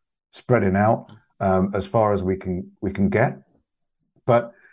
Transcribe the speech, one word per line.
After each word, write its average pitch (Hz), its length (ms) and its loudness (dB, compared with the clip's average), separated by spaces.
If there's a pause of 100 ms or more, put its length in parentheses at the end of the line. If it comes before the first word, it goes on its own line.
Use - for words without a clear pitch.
(320)
spreading 101 440 0
out, 110 320 0 (320)
um, 95 340 0
as 101 140 -6
far 107 260 2
as 95 100 -2
we 92 120 -2
can, 92 360 -8 (100)
we 95 100 -4
can 196 180 0
get. 190 280 0 (880)
But 117 260 2 (220)